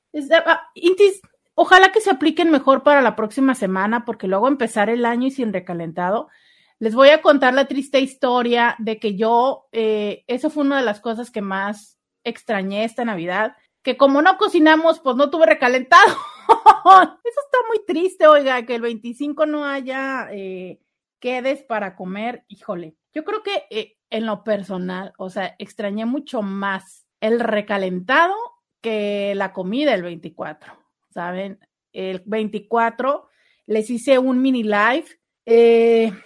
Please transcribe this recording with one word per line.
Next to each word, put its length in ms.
Es, 180
ah, 440
Intis, 460
ojalá 360
que 100
se 100
apliquen 400
mejor 320
para 180
la 160
próxima 380
semana, 500
porque 240
luego 180
empezar 440
el 140
año 240
y 20
sin 220
recalentado. 760
Les 160
voy 140
a 140
contar 320
la 120
triste 340
historia 800
de 220
que 160
yo, 560
eh, 540
eso 240
fue 140
una 120
de 80
las 160
cosas 300
que 100
más 580
extrañé 600
esta 200
Navidad, 520
que 140
como 240
no 160
cocinamos, 640
pues 160
no 140
tuve 160
recalentado. 720
<laughs> 0
Eso 920
está 180
muy 180
triste, 400
oiga, 400
que 80
el 80
veinticinco 640
no 180
haya, 680
eh, 500
quedes 420
para 340
comer. 520
Híjole, 480
yo 80
creo 180
que, 280
eh, 260
en 160
lo 180
personal, 720
o 140
sea, 280
extrañé 460
mucho 380
más 640
el 200
recalentado 920
que 520
la 180
comida 420
el 80
veinticuatro, 720
¿saben? 480
El 340
veinticuatro 1000
les 240
hice 280
un 240
mini 200
live, 440
eh, 640